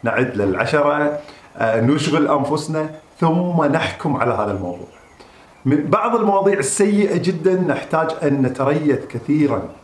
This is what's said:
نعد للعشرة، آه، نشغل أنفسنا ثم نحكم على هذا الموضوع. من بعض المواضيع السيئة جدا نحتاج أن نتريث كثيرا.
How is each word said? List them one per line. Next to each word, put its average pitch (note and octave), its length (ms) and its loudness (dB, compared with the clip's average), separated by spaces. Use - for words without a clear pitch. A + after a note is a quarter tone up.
نعد A#2+ 340 0
للعشرة، D3 800 0
آه، A2+ 240 0
نشغل D3 460 2
أنفسنا D3+ 640 -2
ثم E3+ 440 2
نحكم D3 540 0
على A#2 160 0
هذا G#2+ 180 -2
الموضوع. F2+ 360 -8
من C#3+ 200 2
بعض A3+ 300 0
المواضيع G3 440 2
السيئة G3+ 580 2
جدا F3+ 360 0
نحتاج D#3+ 540 0
أن C#3+ 180 2
نتريث C#3 580 0
كثيرا. C#3 520 0